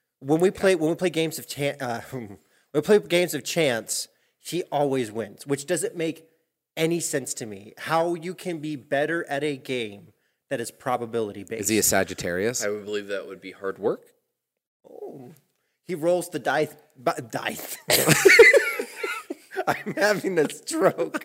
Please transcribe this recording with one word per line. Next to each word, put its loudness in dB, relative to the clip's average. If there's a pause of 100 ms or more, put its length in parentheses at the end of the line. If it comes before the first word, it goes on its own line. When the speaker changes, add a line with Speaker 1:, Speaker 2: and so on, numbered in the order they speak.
(200)
Speaker 1:
when 2
we 6
play, 2
when 0
we -2
play -2
games -2
of -14
chan-, -4
uh, -4
<laughs> -20
when -12 (340)
we 2
play 6
games 2
of -6
chance, -2 (280)
he -6 (100)
always 0
wins, -10
which -4
doesn't -4
make -6 (520)
any 2
sense -4
to -10
me. -14
How 0
you -8
can -8
be -6
better -2
at -4
a -2
game -8 (420)
that -4
is -6
probability -4
based? -8
Speaker 2:
Is -2
he 6
a 4
Sagittarius? 0
Speaker 3:
I -2
would -6
believe -6
that -6
would -14
be -14
hard -8
work. -2 (840)
Speaker 1:
Oh, -14 (520)
he -8
rolls 0
the -8
dice. 0 (200)
Bi-, -2 (120)
dice. -8 (140)
<laughs> 8 (1040)
<laughs> -2
I'm -2
having 2
a 2
stroke. 0